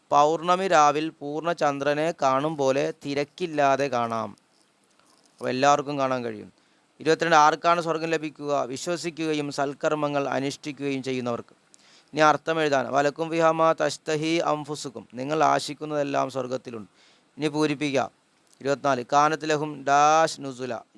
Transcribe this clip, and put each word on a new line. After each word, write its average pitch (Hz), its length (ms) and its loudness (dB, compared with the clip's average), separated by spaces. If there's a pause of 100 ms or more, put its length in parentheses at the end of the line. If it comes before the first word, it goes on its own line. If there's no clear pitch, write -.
പൗർണമി 165 560 2
രാവിൽ 151 400 4 (140)
പൂർണ്ണ 151 320 -6
ചന്ദ്രനെ 147 540 -2 (160)
കാണും 135 340 2
പോലെ 139 280 0 (200)
തിരക്കില്ലാതെ 143 840 0
കാണാം. 117 400 -4 (1040)
അപ്പോൾ 123 220 -8
എല്ലാവർക്കും 143 440 2
കാണാൻ 131 280 0
കഴിയും. 104 240 -12 (500)
ഇരുപത്തിരണ്ട്, 160 460 4
ആർക്കാണ് 170 400 2
സ്വർഗം 160 280 -2
ലഭിക്കുക? 147 380 -6 (200)
വിശ്വസിക്കുകയും 156 760 -4 (100)
സൽക്കർമ്മങ്ങൾ 147 720 -2
അനുഷ്ഠിക്കുകയും 135 800 -6
ചെയ്യുന്നവർക്ക്. 123 460 -6 (580)
ഇനി 147 80 -2
അർത്ഥം 156 400 2
എഴുതാൻ, 139 240 2 (120)
വലക്കും 143 340 0
ഫിഹാ 160 200 2
മാ 160 220 2
തശ്തഹി 156 600 -2 (200)
അംഫുസുക്കും, 143 520 -8 (100)
നിങ്ങൾ 139 300 -4
ആശിക്കുന്നതെല്ലാം 143 840 -2
സ്വർഗത്തിലുണ്ട്. 123 600 -8 (480)
ഇനി 147 100 -2
പൂരിപ്പിക്കുക. 143 640 -2 (500)
ഇരുപത്തിനാല്, 135 420 0 (100)
കാനത്ത് 151 380 2
ലഹും 151 220 -2 (120)
ഡാഷ് 151 560 4
നുസുല, 127 340 -8 (240)